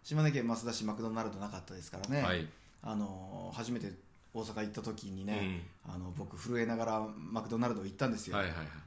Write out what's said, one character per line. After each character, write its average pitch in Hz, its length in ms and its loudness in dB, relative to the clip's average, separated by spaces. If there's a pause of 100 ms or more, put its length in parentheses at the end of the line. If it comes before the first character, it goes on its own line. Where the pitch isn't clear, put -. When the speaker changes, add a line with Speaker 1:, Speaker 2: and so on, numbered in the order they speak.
Speaker 1:
島 151 180 4
根 151 100 8
県 131 120 4
益 113 220 2
田 117 80 0
市、 110 100 0
マ 107 100 2
ク 110 60 -4
ド 113 80 0
ナ 113 160 0
ル 107 80 -2
ド 95 80 -6
な 101 80 -2
か 101 120 -6
っ - 40 -14
た - 80 -12
で 95 80 -8
す 80 100 -10
か - 60 -8
ら 95 120 -4
ね。 139 120 4
Speaker 2:
は 90 140 4
い。 82 120 2 (360)
Speaker 1:
あ 110 120 -2
の 95 600 -4
ー、 - 20 -6
初 117 160 -2
め 120 80 0
て 101 100 -2 (440)
大 113 80 0
阪 107 180 -4
行 107 80 0
っ - 20 -2
た 107 120 -4
時 107 280 -4
に 95 140 -4
ね、 95 400 0 (220)
Speaker 2:
う - 40 -8
ん。 - 40 -6
Speaker 1:
あ - 20 -4
の、 90 180 -4
僕 95 220 -6
震 120 240 0
え 117 60 4
な 117 100 2
が 113 80 2
ら 110 160 4
マ 107 400 -4
ク 104 80 -6
ド 113 80 0
ナ 120 120 4
ル 117 60 2
ド 98 100 -2
行 98 100 -6
っ - 20 -12
た 135 100 4
ん 120 60 4
で 107 60 0
す - 100 -6
よ。 98 80 0
Speaker 2:
は 101 60 4
い 92 60 2
は 82 40 -2
い 82 60 -4
は 80 60 -4
い。 - 20 -6 (200)